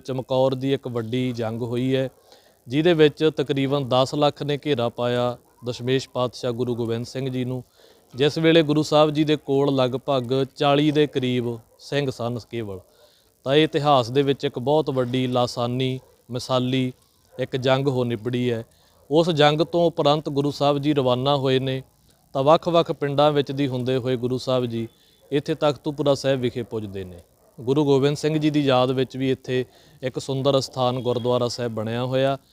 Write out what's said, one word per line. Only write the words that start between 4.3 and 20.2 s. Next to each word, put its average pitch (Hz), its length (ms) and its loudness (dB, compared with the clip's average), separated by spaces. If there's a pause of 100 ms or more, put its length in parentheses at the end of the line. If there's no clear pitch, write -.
ਨੇ 143 220 -4
ਘੇਰਾ 120 240 0
ਪਾਇਆ 123 480 -2 (280)
ਦਸ਼ਮੇਸ਼ 123 440 -4
ਪਾਤਸ਼ਾਹ 123 420 -4
ਗੁਰੂ 120 240 -4
ਗੋਬਿੰਦ 117 300 -4
ਸਿੰਘ 135 240 -8
ਜੀ 127 160 -4
ਨੂੰ, 127 180 -8 (520)
ਜਿਸ 139 220 0
ਵੇਲੇ 160 260 6
ਗੁਰੂ 147 200 2
ਸਾਹਿਬ 151 280 4
ਜੀ 151 120 0
ਦੇ 151 120 2
ਕੋਲ 143 400 0
ਲਗਭਗ 131 680 0 (100)
ਚਾਲੀ 147 360 2
ਦੇ 147 160 4
ਕਰੀਬ 123 520 -2 (200)
ਸਿੰਘ 143 320 -4
ਸਨ 120 280 -6 (100)
ਕੇਵਲ। 104 300 -8 (640)
ਤਾਂ 135 120 0
ਇਹ 156 80 8
ਇਤਿਹਾਸ 143 460 2
ਦੇ 135 120 2
ਵਿੱਚ 139 240 0
ਇੱਕ 131 140 -6
ਬਹੁਤ 147 300 0
ਵੱਡੀ 127 380 -2
ਲਾਸਾਨੀ, 127 720 -2 (320)
ਮਿਸਾਲੀ 127 640 0 (460)
ਇੱਕ 131 160 -4
ਜੰਗ 131 320 2
ਹੋ 127 160 0
ਨਿਬੜੀ 120 480 -2
ਹੈ। 113 140 -6 (460)
ਉਸ 165 180 4
ਜੰਗ 151 320 4
ਤੋਂ 170 240 2
ਉਪਰੰਤ 151 440 2